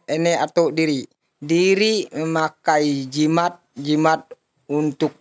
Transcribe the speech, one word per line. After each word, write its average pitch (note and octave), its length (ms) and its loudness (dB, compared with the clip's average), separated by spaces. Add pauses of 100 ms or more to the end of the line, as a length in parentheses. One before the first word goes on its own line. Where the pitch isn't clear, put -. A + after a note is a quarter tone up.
ene E3 320 0
atau D3+ 320 0
diri. D#3 400 -2 (320)
Diri F#3+ 720 2
memakai D3+ 960 -2
jimat-jimat D#3 1200 0 (400)
untuk D3+ 520 -2